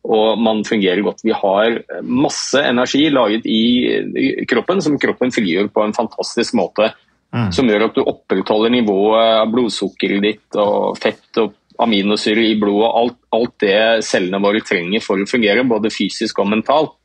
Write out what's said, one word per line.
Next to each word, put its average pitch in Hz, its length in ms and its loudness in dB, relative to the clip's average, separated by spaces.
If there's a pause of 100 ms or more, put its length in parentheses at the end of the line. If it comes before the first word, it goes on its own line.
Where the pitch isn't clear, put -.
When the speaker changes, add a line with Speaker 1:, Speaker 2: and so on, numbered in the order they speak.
Speaker 1:
og 110 340 2
man 110 220 0 (100)
fungerer 98 320 2
godt. 104 240 -4
Vi 110 80 0
har 107 460 0 (260)
masse 135 560 -2
energi 131 480 0
laget 113 400 0
i, 110 140 2 (580)
i 135 240 -2
kroppen, 175 400 0
som 151 160 0
kroppen 123 320 0
frigjør 101 400 0
på 107 140 0
en 107 100 -4
fantastisk 113 640 -4
måte, 104 300 0 (420)
Speaker 2:
Mm. 117 180 -2
Speaker 1:
som 127 160 0
gjør 107 220 2
at - 80 -4
du 139 100 0
opprettholder 107 640 0
nivået 110 720 4
av 110 100 2
blodsukkeret 101 720 -2
ditt, 107 320 -4
og 101 480 0
fett - 400 -4
og 104 140 -4 (260)
aminosyre 107 640 0
i 110 80 2
blodet, 104 320 2
og 113 140 0
alt, 120 160 -2 (180)
alt 117 240 -2
det 110 480 2
cellene 92 320 -2
våre 101 240 0
trenger 95 400 -4
for 98 160 -2
å 101 80 -2
fungere, 113 400 0
både 110 240 0
fysisk - 480 -4
og 101 140 0
mentalt 139 400 0 (120)